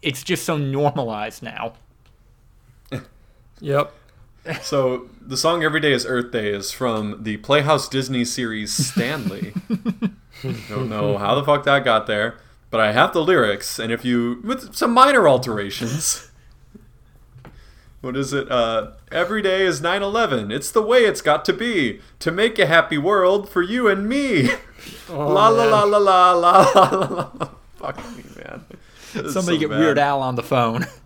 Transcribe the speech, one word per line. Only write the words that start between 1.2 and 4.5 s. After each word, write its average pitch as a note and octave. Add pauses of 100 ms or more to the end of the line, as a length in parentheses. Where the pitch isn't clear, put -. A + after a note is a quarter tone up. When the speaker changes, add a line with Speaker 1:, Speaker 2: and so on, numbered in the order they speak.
Speaker 1:
now. A2+ (1900)
Speaker 2:
Yep. C#3+ (680)